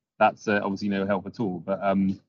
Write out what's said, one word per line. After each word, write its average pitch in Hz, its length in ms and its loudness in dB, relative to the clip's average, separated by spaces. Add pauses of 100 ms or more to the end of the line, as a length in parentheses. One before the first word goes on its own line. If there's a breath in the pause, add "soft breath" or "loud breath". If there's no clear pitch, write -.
(200)
that's, 107 300 2
uh, 104 120 4
obviously 101 280 -4
no 98 160 0
help 98 200 -2
at - 140 -10
all. 90 200 -4
But, 95 220 -4
um, 98 480 2